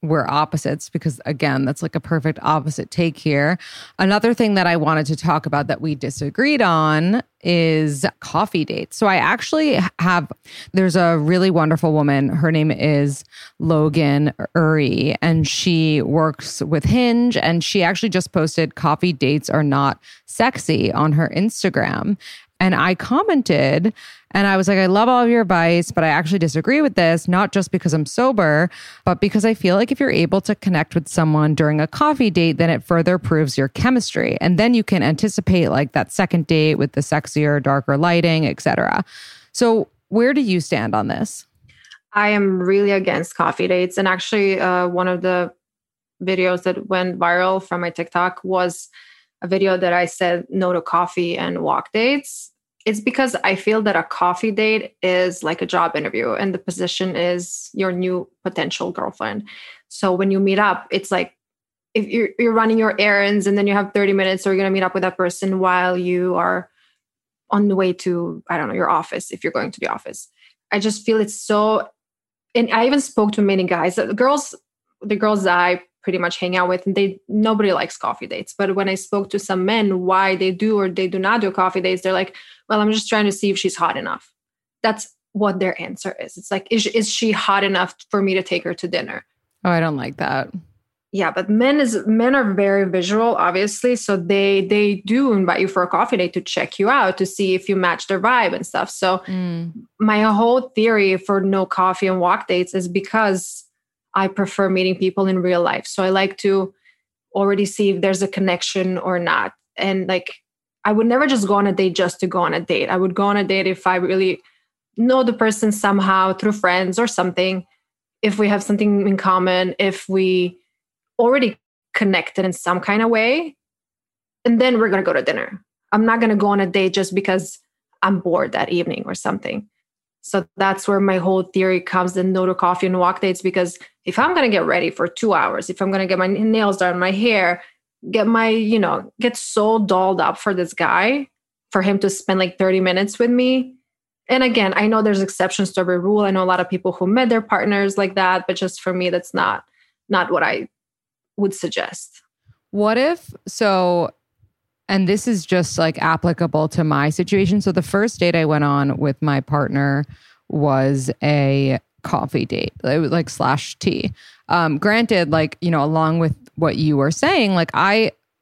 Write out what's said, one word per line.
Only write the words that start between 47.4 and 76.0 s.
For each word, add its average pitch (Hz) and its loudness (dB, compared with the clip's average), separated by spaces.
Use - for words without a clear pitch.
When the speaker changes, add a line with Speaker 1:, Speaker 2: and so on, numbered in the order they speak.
Speaker 2:
from 180 -6
my 175 -6
TikTok 175 -4
was 180 -2
a 180 -6
video 190 0
that 180 0
I 175 2
said 175 -2
no 185 0
to 170 -2
coffee 170 -2
and 175 -6
walk 147 -2
dates. 269 -4
It's 214 -2
because 254 0
I 190 2
feel 208 0
that 202 2
a 165 0
coffee 175 -2
date 214 -2
is 180 0
like 160 -4
a - -6
job 170 0
interview 123 -4
and 196 -2
the - -6
position 185 -6
is 175 -4
your 190 -2
new 180 -4
potential 175 -6
girlfriend. - -8
So 190 -2
when 196 0
you 190 2
meet 196 2
up, 196 0
it's 196 -4
like, 180 -4
if 214 -2
you're, 220 -2
you're 233 2
running 220 2
your 220 2
errands 202 2
and 202 2
then 202 2
you 202 2
have 196 -2
thirty 202 2
minutes, 190 0
or 190 2
you're 185 0
gonna 196 0
meet 190 0
up 185 0
with 180 -4
that 185 -2
person 190 -2
while 180 2
you 180 0
are 180 -2
on 202 2
the 190 0
way 185 2
to, 170 -6
I 170 -2
don't 143 -4
know, 95 -6
your 180 0
office, - -4
if - -14
you're 170 -4
going - -4
to - -16
the - -6
office. - -10
I 202 0
just 214 -4
feel 220 2
it's 208 -4
so, 214 0
and 226 0
I 226 4
even 277 2
spoke 208 0
to 214 0
many 190 2
guys, 175 0
the - -2
girls, 269 0
the 208 -4
girls 208 0
that 175 2
I 180 2